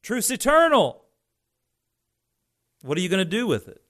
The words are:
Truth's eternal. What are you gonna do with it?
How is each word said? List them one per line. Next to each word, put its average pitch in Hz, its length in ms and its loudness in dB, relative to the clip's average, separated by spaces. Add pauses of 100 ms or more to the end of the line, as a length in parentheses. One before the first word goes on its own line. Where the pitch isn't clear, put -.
Truth's 254 300 -4
eternal. 277 720 2 (1800)
What 143 160 -6
are 185 40 -2
you 180 80 -4
gonna 190 160 0
do 214 200 -6
with 135 220 -4
it? - 220 -20